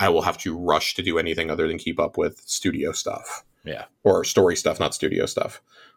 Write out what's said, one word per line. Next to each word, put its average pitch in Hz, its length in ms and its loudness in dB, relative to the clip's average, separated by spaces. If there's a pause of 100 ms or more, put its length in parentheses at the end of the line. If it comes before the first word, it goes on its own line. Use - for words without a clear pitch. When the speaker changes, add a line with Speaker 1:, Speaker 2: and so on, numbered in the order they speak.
Speaker 1:
I 98 80 4
will 82 140 4
have 87 160 -2
to 85 200 -6
rush 82 380 0
to - 60 -4
do 85 160 0
anything 80 340 -2
other 80 160 0
than 82 100 -4
keep 82 220 -4
up 80 180 -2
with 80 220 -2
studio - 500 -2
stuff. - 540 -8 (180)
Speaker 2:
Yeah. - 220 -10 (180)
Speaker 1:
Or 92 220 6
story 90 320 4
stuff, - 240 -2
not 78 120 0
studio - 340 0
stuff. - 360 -6 (340)